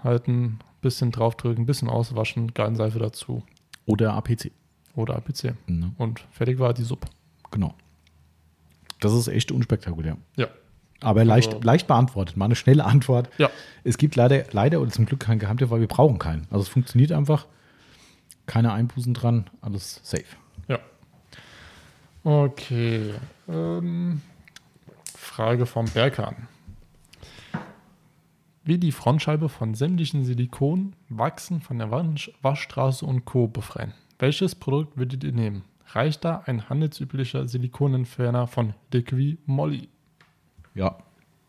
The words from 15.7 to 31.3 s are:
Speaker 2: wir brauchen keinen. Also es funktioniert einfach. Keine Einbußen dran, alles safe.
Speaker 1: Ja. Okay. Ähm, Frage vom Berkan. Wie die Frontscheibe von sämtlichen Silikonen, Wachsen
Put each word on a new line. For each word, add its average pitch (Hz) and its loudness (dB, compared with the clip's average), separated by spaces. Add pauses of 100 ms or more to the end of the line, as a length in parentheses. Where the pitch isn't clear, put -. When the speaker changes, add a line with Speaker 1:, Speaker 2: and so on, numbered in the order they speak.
Speaker 2:
wir 113 2
brauchen 131 4
keinen. 80 -4
Also 98 0
es - -6
funktioniert 127 4
einfach. 151 2 (1000)
Keine 117 2
Einbußen 120 -2
dran, 117 0 (120)
alles 98 -10
safe. - -6 (440)
Speaker 1:
Ja. 131 -4 (1400)
Okay. 117 0 (340)
Ähm, 170 -4 (960)
Frage 120 -2
vom 117 -4
Berkan. 117 -2 (2250)
Wie 170 2
die 170 2
Frontscheibe 151 0
von 110 -4
sämtlichen 147 0
Silikonen, 139 -2 (140)
Wachsen 135 -4